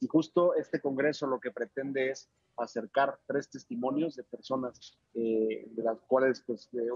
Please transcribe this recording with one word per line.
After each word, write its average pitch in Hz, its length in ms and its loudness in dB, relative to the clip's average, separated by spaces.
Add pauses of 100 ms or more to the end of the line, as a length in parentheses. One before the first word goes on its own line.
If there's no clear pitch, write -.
Y 254 60 0
justo 175 480 4
este 156 260 -2
congreso 143 460 0
lo 131 140 0
que 123 100 -6
pretende 131 580 -4
es - 220 -8 (260)
acercar 120 720 -2
tres 139 240 -4
testimonios 135 640 -4
de 127 80 -12
personas, - 760 -8 (160)
eh, 110 560 0
de 113 120 -6
las 113 240 0
cuales, 131 400 4
pues, - 260 -8
eh, 120 240 -2